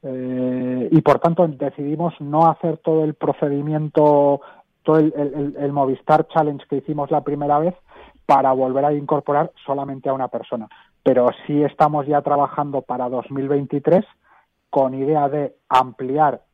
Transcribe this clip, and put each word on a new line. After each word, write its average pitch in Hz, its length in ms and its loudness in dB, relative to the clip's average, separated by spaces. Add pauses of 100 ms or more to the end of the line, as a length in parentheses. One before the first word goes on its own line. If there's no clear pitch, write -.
Eh, 127 880 -4
y 160 100 6
por - 180 4
tanto 170 280 2
decidimos 147 720 -4
no 151 300 2
hacer 156 280 -2
todo 160 260 0
el 156 100 -2
procedimiento, 147 1300 2 (420)
todo 156 140 4
el, 156 180 4
el, 143 200 -4
el, 143 220 -4
el 143 140 -4
Movistar 143 580 0
Challenge 151 380 -2
que 143 100 -4
hicimos 143 340 -6
la 151 100 0
primera 147 380 -2
vez 175 160 -2 (500)
para 135 280 4
volver 131 320 0
a 147 80 2
incorporar 147 580 -2 (120)
solamente 139 460 -6
a 135 40 -2
una 131 160 -4
persona. 113 380 -10 (360)
Pero 123 240 4 (180)
sí 147 180 0
estamos 147 440 0
ya 147 140 2
trabajando 143 600 -2
para 123 280 -6
dos 123 200 -6
mil 139 180 -6
veintitrés 143 580 0 (680)
con 135 240 0
idea 143 340 0
de 143 260 -6 (140)
ampliar 131 720 0 (120)